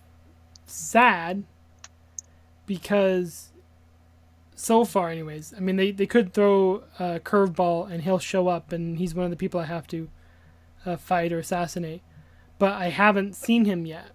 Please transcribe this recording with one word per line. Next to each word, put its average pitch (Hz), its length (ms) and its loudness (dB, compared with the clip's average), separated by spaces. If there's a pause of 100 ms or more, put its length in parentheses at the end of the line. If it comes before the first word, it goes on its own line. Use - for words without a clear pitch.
(680)
sad 190 760 2 (1200)
because, 190 840 -2 (1040)
so 226 300 4
far 190 260 -2
anyways, 156 460 -12
I 202 40 -10
mean, 185 160 0
they, 190 160 2
they 196 140 -2
could 233 280 2
throw 196 480 4 (160)
a 175 220 -4
curveball 180 680 0
and 170 120 -8
he'll 185 160 0
show 180 300 -2
up 170 240 -4
and 170 260 -6
he's 175 160 -4
one 180 100 -2
of 175 60 -2
the 170 60 -6
people 175 240 -4
I 160 60 -6
have 165 220 -8
to, 165 200 -8 (760)
uh, 175 120 -4
fight 170 360 0
or 170 60 -2
assassinate. 170 640 -6 (560)
But 196 140 2
I 190 160 -4
haven't 196 480 2
seen 233 280 2
him 180 220 -2
yet. 160 280 -14